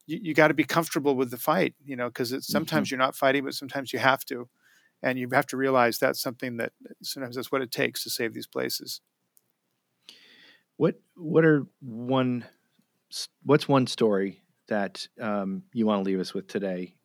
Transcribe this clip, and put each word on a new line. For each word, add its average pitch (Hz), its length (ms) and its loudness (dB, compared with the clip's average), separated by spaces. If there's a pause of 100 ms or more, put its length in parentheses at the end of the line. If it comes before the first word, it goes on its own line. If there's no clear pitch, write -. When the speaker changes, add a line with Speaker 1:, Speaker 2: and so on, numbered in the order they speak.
Speaker 1:
you, 160 160 -6
you 156 120 -4
gotta 156 200 6
be 143 100 2
comfortable 147 520 0
with 123 140 0
the 120 80 -10
fight, 160 360 0 (100)
you 135 120 -10
know, 123 140 -4
'cause 120 220 -4
it's, 135 180 -8
sometimes 151 400 -2
Speaker 2:
Mm-hmm. - 20 -4
Speaker 1:
you're 131 60 -4
not 131 180 0
fighting, 135 280 2
but 139 100 -8
sometimes 135 380 -8
you 127 80 -4
have 131 260 4
to. 123 220 -10 (540)
And 127 160 0
you 123 140 -4
have 139 160 2
to 131 100 -6
realize 127 400 4
that's 135 220 0
something 123 380 -8
that, 117 140 -6 (300)
sometimes 123 340 -10
that's 123 160 -6
what 135 100 0
it 123 100 -6
takes 127 320 -2
to 113 60 -8
save 113 240 -4
these 117 140 -10
places. - 520 -6 (1800)
Speaker 2:
What, - 240 2 (160)
what 165 280 4
are 151 220 6 (140)
one 123 640 -2 (680)
s-, - 160 -8 (160)
what's 147 240 4
one 135 180 4
story 98 560 0 (260)
that, 101 400 -4 (120)
um, 98 520 -4
you 110 140 0
wanna 104 160 2
leave 95 180 0
us 87 140 -6
with 95 140 -6
today? 92 560 -4